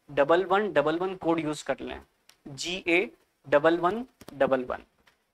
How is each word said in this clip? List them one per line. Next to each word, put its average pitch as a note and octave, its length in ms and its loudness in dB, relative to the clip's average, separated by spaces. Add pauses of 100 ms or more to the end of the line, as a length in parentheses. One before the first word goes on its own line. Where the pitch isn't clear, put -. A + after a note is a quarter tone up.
(100)
double D3 340 2
one F#3+ 280 0
double D3+ 260 2
one F#3+ 160 -4
code E3 240 0
use D3+ 260 -6
कर C3 160 -4
लें, C3 200 -10 (480)
जीए E3+ 640 -2 (380)
डबल D3+ 300 4
वन G3 260 0 (300)
डबल C4 300 2
वन। - 180 -8 (520)